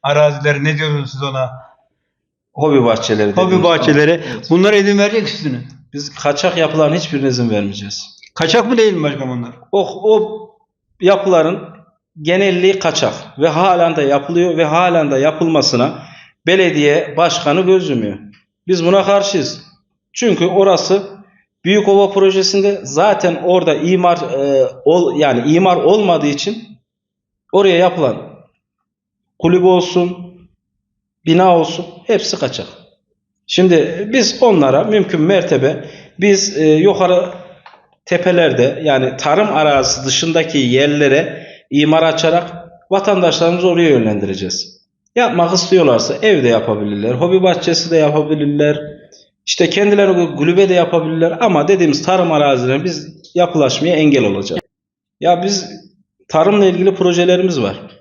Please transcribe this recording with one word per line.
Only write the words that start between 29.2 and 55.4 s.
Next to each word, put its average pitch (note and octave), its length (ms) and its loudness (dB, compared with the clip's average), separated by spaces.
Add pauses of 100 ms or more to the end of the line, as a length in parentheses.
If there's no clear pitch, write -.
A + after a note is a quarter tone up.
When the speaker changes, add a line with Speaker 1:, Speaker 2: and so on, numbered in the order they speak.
Speaker 2:
kulüp F3+ 260 2
olsun, F3+ 520 2 (1080)
bina F3 320 4
olsun, - 280 -4 (200)
hepsi - 320 -2
kaçak. - 280 -8 (800)
Şimdi F3+ 640 0
biz - 300 0
onlara D#3 420 2
mümkün G#3 360 0
mertebe D#3 640 0 (360)
biz, G3 380 0
e, D#3 100 2
yukarı F3+ 600 2 (760)
tepelerde, E3+ 800 0
yani C3 320 0
tarım F3+ 400 0
arazisi C3+ 500 0
dışındaki D#3+ 520 -2
yerlere C#3 880 0 (240)
imar D3+ 320 2
açarak E3 500 0 (380)
vatandaşlarımızı F3+ 800 0
oraya E3+ 200 2
yönlendireceğiz. G2+ 880 -2 (380)
Yapmak F3 380 0
istiyorlarsa E3 680 2
evde E3 260 2
yapabilirler, G#2+ 680 -2
hobi F3 280 0
bahçesi E3+ 480 0
de E3 60 0
yapabilirler, D3 840 0 (680)
işte E3+ 240 0
kendileri F#3+ 640 2
kulübe F3 320 2
de F#3 60 2
yapabilirler E3 640 0
ama F#3 280 2
dediğimiz E3+ 340 2
tarım F3+ 300 0
arazilerine C#3 520 0
biz D#3+ 240 -8 (260)
yapılaşmaya E3 640 0
engel C#3+ 280 2
olacağız. G2 360 -4 (600)
Ya F3 220 0